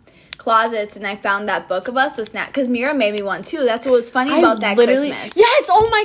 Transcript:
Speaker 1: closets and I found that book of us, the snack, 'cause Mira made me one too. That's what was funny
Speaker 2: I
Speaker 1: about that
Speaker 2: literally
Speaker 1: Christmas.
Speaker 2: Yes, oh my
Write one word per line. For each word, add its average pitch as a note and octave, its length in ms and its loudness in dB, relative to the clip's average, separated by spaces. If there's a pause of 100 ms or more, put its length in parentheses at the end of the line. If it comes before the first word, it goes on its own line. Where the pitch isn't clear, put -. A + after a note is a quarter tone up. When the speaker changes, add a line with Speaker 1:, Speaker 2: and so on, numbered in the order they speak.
(400)
Speaker 1:
closets A3+ 560 0
and G#3 100 -12
I G3+ 120 -6
found G3+ 320 -4
that F3 180 -4
book F#3 200 -4
of B3 80 -6
us, C#4 200 0
the A3 100 -6
snack, G3 260 -8
'cause C4 160 -2
Mira B3 280 -2
made G#3+ 180 2
me G#3 80 -4
one F#3+ 220 -6
too. D#4 200 -6
That's A#3 220 -2
what C4 80 -2
was A#3 160 0
funny C4 220 -2
Speaker 2:
I D4 80 2
Speaker 1:
about A3+ 220 4
that G#3 140 0
Speaker 2:
literally B3+ 360 2
Speaker 1:
Christmas. - 240 -8
Speaker 2:
Yes, A#4 340 4
oh G#4+ 220 4
my G#4+ 140 2